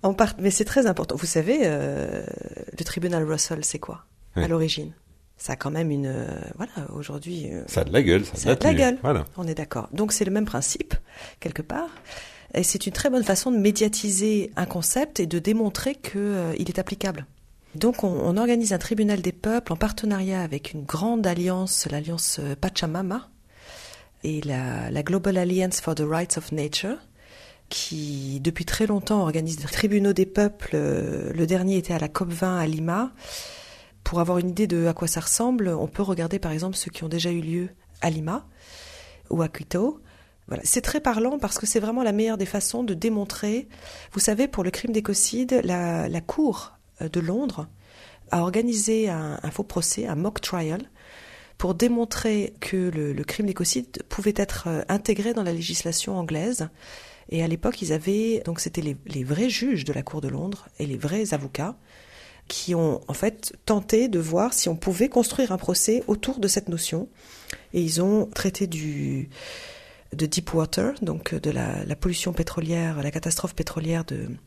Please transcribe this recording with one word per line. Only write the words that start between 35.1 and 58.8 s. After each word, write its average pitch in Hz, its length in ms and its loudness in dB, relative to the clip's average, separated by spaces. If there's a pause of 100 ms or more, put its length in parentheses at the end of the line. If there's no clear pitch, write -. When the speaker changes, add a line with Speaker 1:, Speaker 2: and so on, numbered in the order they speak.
Speaker 1:
ressemble, 233 480 2
on 165 180 0
peut - 160 -2
regarder 180 360 0
par 170 140 -2
exemple 180 240 -2
ceux - 140 -6
qui - 120 -10
ont 160 60 -6
déjà 170 220 0
eu 170 100 0
lieu 170 280 -2 (340)
à 170 80 2
Lima 160 360 -4 (840)
ou 165 100 0
à 160 80 2
Quito. 202 540 -2 (460)
Voilà. - 180 -6
C'est - 160 2
très - 180 -2
parlant 254 380 0
parce 220 200 -4
que - 60 -6
c'est 214 160 2
vraiment 226 220 -2
la 220 100 2
meilleure 220 260 2
des 196 60 0
façons 208 380 -2
de 220 100 -2
démontrer. 208 760 -2 (440)
Vous 196 80 -2
savez, 220 280 4
pour 196 160 -2
le 180 60 0
crime 233 220 -4
d'écocide, 226 720 2
la, 170 460 0
la 165 100 -2
Cour, - 520 0 (280)
euh, 165 80 -4
de 175 120 0
Londres 180 480 -2 (600)
a 175 120 2
organisé 220 640 2
un, 156 340 -4
un 160 80 -4
faux - 140 -4
procès, - 420 -2
un 170 100 -2
mock 180 260 -2
trial, 170 400 -2 (760)
pour 185 160 0
démontrer 226 840 2
que 185 320 0
le, 151 220 -2
le 139 120 -4
crime - 200 -2
d'écocide 202 640 -2
pouvait 214 260 0
être, - 320 -2
euh, 165 220 -2
intégré 208 460 0
dans 226 80 0
la 175 100 0
législation 170 640 -2
anglaise. 165 540 -2 (580)
Et 165 160 0
à 165 40 2
l'époque, 165 340 0
ils 160 100 0
avaient, 202 540 2
donc 165 140 -4
c'était 165 200 -4